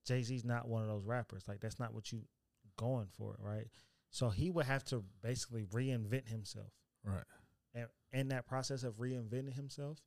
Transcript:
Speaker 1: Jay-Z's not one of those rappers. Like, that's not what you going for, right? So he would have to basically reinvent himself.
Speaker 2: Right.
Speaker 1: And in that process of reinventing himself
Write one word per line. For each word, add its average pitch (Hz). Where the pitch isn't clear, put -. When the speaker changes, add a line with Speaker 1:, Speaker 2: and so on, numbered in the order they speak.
Speaker 1:
Jay-Z's 123
not 120
one 113
of 107
those 104
rappers. 113
Like, 101
that's 110
not 113
what 110
you 113
going 113
for, 104
right? 107
So 123
he 120
would 165
have 135
to 113
basically 113
reinvent 117
himself. 107
Speaker 2:
Right. 98
Speaker 1:
And 117
in 135
that 131
process 131
of 110
reinventing 127
himself 143